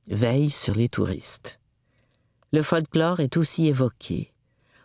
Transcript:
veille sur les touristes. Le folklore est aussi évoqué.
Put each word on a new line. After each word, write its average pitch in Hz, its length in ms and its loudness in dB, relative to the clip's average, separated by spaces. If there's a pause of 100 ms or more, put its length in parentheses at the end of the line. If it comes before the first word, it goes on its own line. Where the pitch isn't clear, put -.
veille 123 420 2
sur 107 260 -2
les 117 140 2
touristes. - 720 -6 (920)
Le 151 100 2
folklore 165 580 0
est 143 180 0
aussi 165 300 2
évoqué. 131 640 -2 (520)